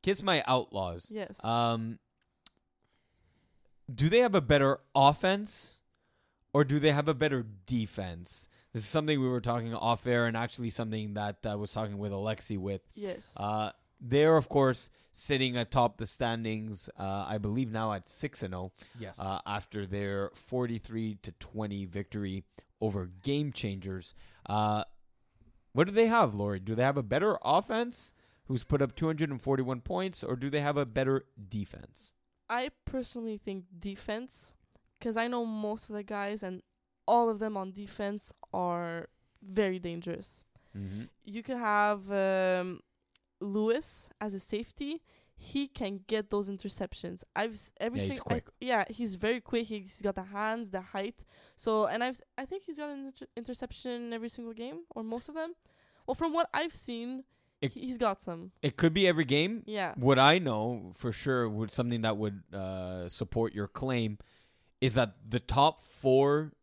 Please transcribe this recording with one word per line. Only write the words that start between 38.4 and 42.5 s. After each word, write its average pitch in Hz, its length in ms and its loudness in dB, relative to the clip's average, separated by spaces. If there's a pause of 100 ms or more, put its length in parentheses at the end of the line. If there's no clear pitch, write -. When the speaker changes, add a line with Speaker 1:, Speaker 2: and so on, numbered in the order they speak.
Speaker 2:
are 175 560 -2 (340)
very 190 360 2
dangerous. 170 640 -8 (320)
Speaker 1:
Mm-hmm. 98 280 -6 (220)
Speaker 2:
You 220 180 -10
could 254 140 -4
have, 208 540 2
um, 185 720 2 (580)